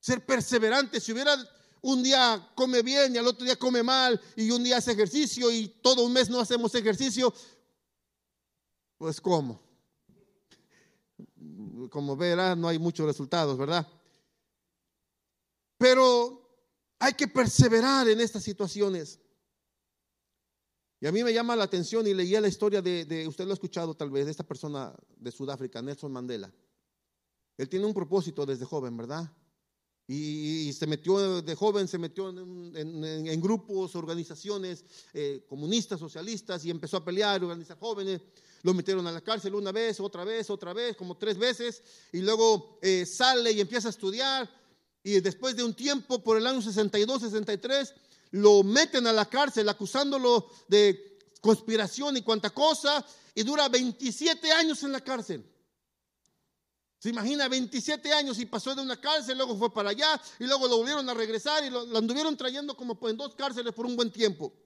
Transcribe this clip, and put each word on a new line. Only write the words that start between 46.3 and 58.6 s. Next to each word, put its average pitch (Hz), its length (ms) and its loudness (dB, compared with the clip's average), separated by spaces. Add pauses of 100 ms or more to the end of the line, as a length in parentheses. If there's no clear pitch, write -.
el 220 100 2
año 262 140 0
sesenta 208 380 0
y 208 60 4
dos, 240 180 -2
sesenta 214 300 -4
y 196 60 -4
tres, 269 360 -2 (380)
lo 202 320 10
meten 254 420 2
a 226 60 4
la 214 140 4
cárcel 254 420 2
acusándolo 247 840 0 (180)
de 202 500 4 (220)
conspiración 220 760 2
y 233 60 -4
cuanta 214 280 0
cosa, 285 560 2 (280)
y 220 100 -2
dura 285 240 2
veintisiete 269 840 -2
años 320 320 2
en 277 100 -4
la 262 80 -6
cárcel. 220 480 -8 (1500)
Se 220 120 -4
imagina, 254 380 -2
veintisiete 262 640 -2
años 277 260 0
y 240 80 -6
pasó 254 300 -6